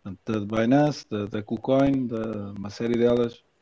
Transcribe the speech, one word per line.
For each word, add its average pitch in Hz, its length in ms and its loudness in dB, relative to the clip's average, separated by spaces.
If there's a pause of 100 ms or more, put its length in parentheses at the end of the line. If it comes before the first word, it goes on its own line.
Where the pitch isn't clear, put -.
Portanto, 104 440 -6
da 110 140 -4
Binance, 139 480 2
da, 104 180 -4
da 107 160 -6
KuCoin, 131 680 0
da, 110 500 -6
uma 101 120 -10
série 117 280 -2
delas. 120 440 2 (200)